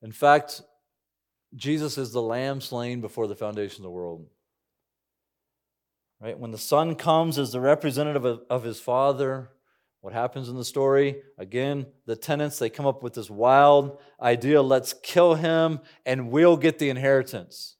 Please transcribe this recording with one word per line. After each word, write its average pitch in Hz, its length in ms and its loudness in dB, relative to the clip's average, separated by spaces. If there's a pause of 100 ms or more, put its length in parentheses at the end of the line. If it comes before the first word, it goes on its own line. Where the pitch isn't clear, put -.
In 113 100 -18
fact, 147 500 2 (920)
Jesus 143 440 -4
is 127 140 -8
the 120 100 -2
lamb 131 380 -4
slain 123 400 -8
before 113 260 -6
the 101 80 -6
foundation 104 460 -8
of 95 40 -20
the 90 60 -14
world. 85 360 -12 (1900)
Right? 107 180 -12
When 117 120 -12
the 110 80 -14
son 160 380 0
comes 160 420 0
as 127 140 -4
the 123 80 -6
representative 147 640 0
of, 120 260 -2
of 127 120 -4
his 113 160 -10
father, 131 720 -2 (520)
what 98 100 -16
happens 123 360 -6
in 123 80 -10
the 123 80 -8
story? 139 520 2 (220)
Again, 127 480 -6 (200)
the 110 100 -6
tenants, 147 420 -4
they 113 120 -2
come 143 160 -4
up 135 160 -2
with 120 120 -10
this 107 160 -12
wild 139 680 6 (220)
idea, 127 420 4
"Let's 131 300 2
kill 175 420 4
him 160 460 0 (240)
and 127 260 -4
we'll 165 260 6
get 156 220 0
the 143 120 0
inheritance." 131 880 -2